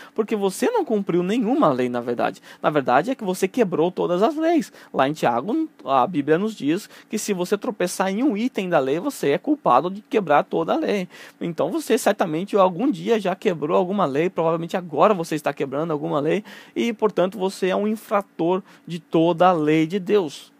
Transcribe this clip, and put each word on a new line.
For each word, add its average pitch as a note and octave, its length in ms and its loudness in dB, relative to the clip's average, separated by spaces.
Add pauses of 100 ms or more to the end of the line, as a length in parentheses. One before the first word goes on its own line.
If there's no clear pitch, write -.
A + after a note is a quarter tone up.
(160)
Porque A3+ 200 -2
você G3+ 360 0
não A4+ 120 2
cumpriu G3 380 0
nenhuma G#3+ 500 2
lei, B2+ 180 0
na B2 120 -2
verdade. A#2 400 -2 (200)
Na E3 100 2
verdade, D3 400 2
é C4 40 -2
que A3 100 -8
você F#3 220 -2
quebrou F#3 440 0
todas F3 320 0
as D4 120 2
leis. D#4+ 380 0 (180)
Lá C3+ 160 2
em D3 60 -2
Tiago, E3+ 560 -2 (160)
a C3 220 2
Bíblia D#3 320 0
nos G#3+ 160 -4
diz D#3+ 340 -4 (180)
que G#3+ 120 -4
se G#3 140 -4
você F3+ 220 -2
tropeçar F#3+ 520 -2
em G3 160 -2
um C4+ 120 2
item G#3+ 320 -4
da E3+ 120 4
lei, C3+ 200 0
você G3+ 320 -2
é D3+ 60 2
culpado F3+ 540 0
de G3+ 100 -12
quebrar E3+ 440 2
toda E3+ 280 -2
a C#4 40 0
lei. G3+ 300 -2 (320)
Então, D#3+ 300 -4
você C4+ 280 -2
certamente G3+ 580 -2
algum F#3+ 340 2
dia G#3+ 300 0
já F#3 160 -2
quebrou E3+ 420 -2
alguma F#3+ 280 0
lei, D3 240 0
provavelmente E3+ 480 -2
agora F3 360 2
você E3 220 -4
está D3 180 -2
quebrando D3 380 -4
alguma D#3 280 -2
lei, E3+ 240 0 (320)
e, A#3 180 -2
portanto, F#3+ 440 -2
você F#3+ 300 -4
é F#3 80 0
um G3+ 120 -2
infrator G3+ 760 -2 (240)
de E3+ 100 -8
toda E3+ 520 4
a F#3 40 4
lei D#3 320 2
de F3+ 140 -4
Deus. F#3 600 -2